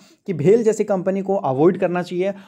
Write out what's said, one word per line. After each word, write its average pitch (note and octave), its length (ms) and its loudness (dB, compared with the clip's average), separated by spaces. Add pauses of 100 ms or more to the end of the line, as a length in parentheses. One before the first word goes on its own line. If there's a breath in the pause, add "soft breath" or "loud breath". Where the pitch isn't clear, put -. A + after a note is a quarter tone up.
(280 loud breath)
कि G3 60 -4
भेल F#3 300 4
जैसी G#3+ 220 2
कंपनी F#3+ 360 -2
को G3 160 -4
अवॉइड D3+ 420 2
करना F3 240 -2
चाहिए F#3 300 -4 (140 loud breath)